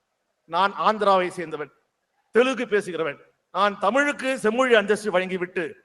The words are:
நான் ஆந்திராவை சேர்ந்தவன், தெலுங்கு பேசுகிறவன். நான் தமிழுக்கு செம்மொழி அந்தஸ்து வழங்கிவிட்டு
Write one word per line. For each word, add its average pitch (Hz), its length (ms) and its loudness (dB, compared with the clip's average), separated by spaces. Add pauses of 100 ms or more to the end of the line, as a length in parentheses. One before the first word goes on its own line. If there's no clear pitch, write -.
(460)
நான் 185 280 0
ஆந்திராவை 190 600 2
சேர்ந்தவன், 156 360 -10 (600)
தெலுங்கு 247 340 2
பேசுகிறவன். 160 600 -4 (260)
நான் 196 280 0
தமிழுக்கு 262 600 0
செம்மொழி 233 360 2
அந்தஸ்து 208 360 0
வழங்கிவிட்டு 180 520 -4 (220)